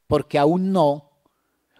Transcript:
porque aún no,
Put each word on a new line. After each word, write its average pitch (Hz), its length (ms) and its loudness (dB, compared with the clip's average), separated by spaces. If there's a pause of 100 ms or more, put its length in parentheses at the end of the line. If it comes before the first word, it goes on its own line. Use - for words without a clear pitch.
porque 147 320 -2
aún 180 340 0
no, 147 380 -2 (720)